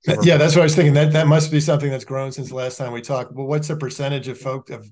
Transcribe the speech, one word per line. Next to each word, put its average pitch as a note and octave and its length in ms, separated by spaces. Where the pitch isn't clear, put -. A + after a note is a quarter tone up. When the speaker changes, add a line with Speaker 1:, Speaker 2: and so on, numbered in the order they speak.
Speaker 1:
Th-, E3+ 120
Speaker 2:
Super - 100
Speaker 1:
yeah, E3+ 80
Speaker 2:
important. D3 60
Speaker 1:
that's D3+ 160
what F3+ 40
I E3 40
was D3+ 120
thinking. D3 180
That, D3+ 200
that D#3 140
must D3+ 220
be D3+ 100
something D3+ 300
that's C3 140
grown C3+ 280
since B2 180
the B2+ 60
last B2+ 200
time B2 160
we A#2 80
talked. B2 340
But C3+ 100
what's D3+ 240
the D3+ 80
percentage C#3 520
of B2+ 80
folk, C3 320
of A2 240